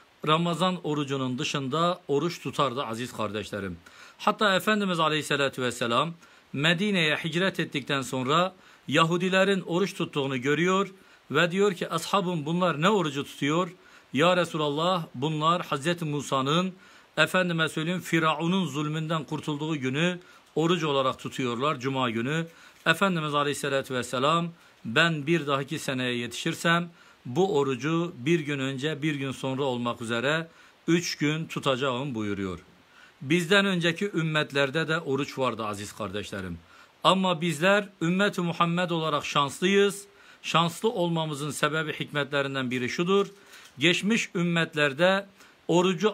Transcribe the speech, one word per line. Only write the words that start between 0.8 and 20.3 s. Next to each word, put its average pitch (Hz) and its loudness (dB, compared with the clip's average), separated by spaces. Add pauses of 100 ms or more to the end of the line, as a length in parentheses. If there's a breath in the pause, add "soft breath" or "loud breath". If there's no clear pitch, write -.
orucunun 135 -2
dışında 156 -2
oruç 156 0
tutardı 135 -2
aziz 113 -6
kardeşlerim. 101 -6 (400 loud breath)
Hatta 208 2
Efendimiz 190 0
Aleyhisselatü 143 0
Vesselam 123 0 (400 loud breath)
Medine'ye 165 2
hicret 170 -2
ettikten 139 -2
sonra 135 0 (320 loud breath)
Yahudilerin 180 2
oruç 185 -2
tuttuğunu 139 -4
görüyor 175 2 (420 loud breath)
ve 165 2
diyor 196 2
ki, 170 -6
"Ashabım 175 -2
bunlar 165 0
ne 180 4
orucu 156 2
tutuyor?" 160 0 (420 loud breath)
"Ya 170 4
Resulallah, 165 0 (120)
bunlar 156 0
Hazreti 165 -2
Musa'nın, 147 0 (440 loud breath)
efendime 165 2
söyleyeyim, 165 -2
Firavun'un 165 2
zulmünden 156 -2
kurtulduğu 151 -4
günü 147 0 (360 loud breath)